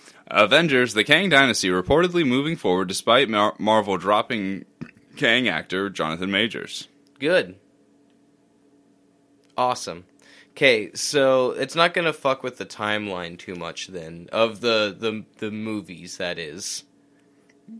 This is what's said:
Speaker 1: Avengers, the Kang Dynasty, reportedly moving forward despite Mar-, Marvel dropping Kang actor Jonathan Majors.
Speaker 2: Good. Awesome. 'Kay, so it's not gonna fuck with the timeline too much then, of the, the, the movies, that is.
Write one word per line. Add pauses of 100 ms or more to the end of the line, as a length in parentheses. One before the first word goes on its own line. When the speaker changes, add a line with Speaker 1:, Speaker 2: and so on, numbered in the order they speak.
(280)
Speaker 1:
Avengers,
the
Kang
Dynasty,
reportedly
moving
forward
despite
Mar-,
Marvel
dropping (500)
Kang
actor
Jonathan
Majors. (320)
Speaker 2:
Good. (2000)
Awesome. (500)
'Kay,
so
it's
not
gonna
fuck
with
the
timeline
too
much
then,
of
the,
the, (140)
the
movies,
that
is. (960)